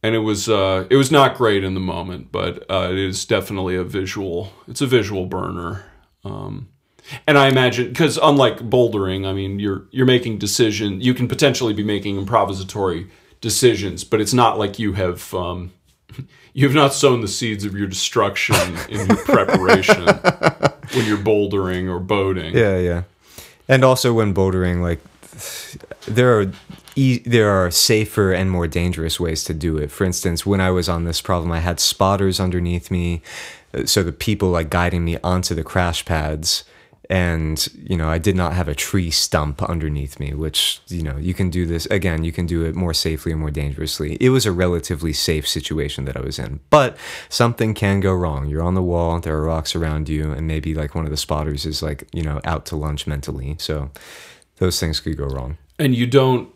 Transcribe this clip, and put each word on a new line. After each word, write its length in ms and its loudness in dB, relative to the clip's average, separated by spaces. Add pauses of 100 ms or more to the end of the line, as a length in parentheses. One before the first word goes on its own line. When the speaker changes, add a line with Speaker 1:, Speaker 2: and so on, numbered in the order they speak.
Speaker 1:
and 140 0
it 40 2
was, 280 -2
uh, 420 2
it 60 8
was 160 6
not 260 6
great 260 2
in 100 -2
the 60 -2
moment, 520 -6
but, 380 -4
uh, 220 0
it 60 -2
is 280 -4
definitely 500 -2
a 80 -2
visual, 680 -6 (140)
it's 140 -6
a 60 0
visual 380 2
burner. 580 -6 (400)
Um, 460 -12 (580)
and 100 8
I 100 8
imagine, 460 2
'cause 280 2
unlike 380 6 (100)
bouldering, 560 2
I 80 -4
mean, 260 -4
you're, 320 -4
you're 140 2
making 320 2
decision, 640 0
you 120 2
can 140 -2
potentially 460 2
be 100 -2
making 400 -2
improvisatory 840 -2 (340)
decisions, 600 2
but 180 0
it's 120 0
not 240 4
like 220 -4
you 140 -2
have, 400 -4
um, 380 -6 (420)
<laughs> 400 -18
you 120 2
have 100 4
not 180 6
sown 280 4
the 60 -4
seeds 380 -4
of 120 -6
your 100 -2
destruction 680 -2 (340)
in 180 -4
your 100 4
preparation 880 4
Speaker 2:
<laughs> 880 0
Speaker 1:
when 120 2
you're 120 0
bouldering 720 0
or 100 -4
boating. 560 0
Speaker 2:
Yeah, 220 4
yeah. 260 0 (640)
And 160 6
also 300 6
when 200 2
bouldering, 480 2
like, 180 -2 (1080)
there 320 4
are 120 0 (440)
e-, 240 2
there 300 4
are 220 4
safer 600 2
and 180 2
more 160 0
dangerous 520 -2
ways 260 -2
to 80 -6
do 240 -2
it. 140 -4
For 140 -2
instance, 400 -2
when 140 2
I 120 2
was 180 0
on 160 -2
this 160 -4
problem, 300 -2
I 80 -2
had 200 -2
spotters 600 2
underneath 520 -2
me, 300 -2 (520)
uh, 120 -4
so 180 2
the 80 -2
people, 380 0
like, 220 0
guiding 340 0
me 180 -2
onto 320 0
the 80 -4
crash 400 -2
pads. 600 -2 (480)
And, 640 0
you 220 -4
know, 100 0
I 120 0
did 160 2
not 180 0
have 140 0
a 80 -4
tree 340 -2
stump 540 -2
underneath 560 -4
me, 160 -6
which, 440 -4 (100)
you 120 -6
know, 160 -6
you 160 -4
can 160 0
do 160 0
this, 220 -2
again, 360 0
you 80 -2
can 140 -4
do 200 -2
it 100 -4
more 180 -2
safely 380 -2
and 100 -2
more 80 -4
dangerously. 680 -4
It 100 6
was 160 2
a 60 2
relatively 640 0
safe 340 -2
situation 580 -4
that 100 -6
I 60 -8
was 160 -8
in, 220 -8 (100)
but 260 4 (320)
something 460 0
can 260 2
go 140 2
wrong. 340 -2
You're 140 -2
on 140 0
the 80 0
wall, 360 0
there 180 -4
are 60 -2
rocks 320 -2
around 320 -2
you, 240 -2
and 160 -6
maybe, 280 -4
like, 180 -6
one 120 -4
of 60 -6
the 60 -6
spotters 480 -4
is, 160 -6
like, 320 -8
you 80 -4
know, 220 -4
out 240 -4
to 80 -10
lunch 320 -6
mentally. 500 -8
So 320 -6 (680)
those 220 0
things 200 -4
could 180 -6
go 80 -6
wrong. 320 -8 (220)
Speaker 1:
And 160 2
you 100 0
don't 500 4